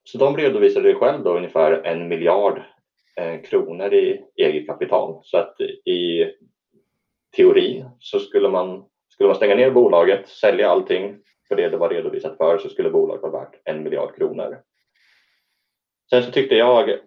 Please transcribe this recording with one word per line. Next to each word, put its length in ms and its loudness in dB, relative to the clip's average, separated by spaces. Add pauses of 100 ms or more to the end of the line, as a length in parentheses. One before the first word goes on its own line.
så 140 -16
de 200 2
redovisade 520 2
ju 60 6
själv 280 0
då 140 0
ungefär 340 0
en 360 -4
miljard, 540 0 (540)
eh, 260 -10
kronor 520 -4
i 300 0 (120)
eget 320 -2
kapital. 560 -4
Så 140 -4
att 240 -4 (240)
i 460 -2 (1040)
teorin 500 2 (140)
så 200 -6
skulle 300 -2
man, 340 -4 (260)
skulle 180 2
man 80 2
stänga 200 2
ner 160 4
bolaget, 580 4
sälja 400 0
allting 500 -2 (280)
för 80 -6
det 140 0
det 80 -4
var 120 0
redovisat 480 -8
för, 200 2
så 120 -10
skulle 200 -4
bolaget 340 -2
vara 200 -8
värt 200 -20
en 200 -8
miljard 320 -8
kronor. 420 -6 (1500)
Sen 140 2
så 80 -10
tyckte 240 0
jag 520 2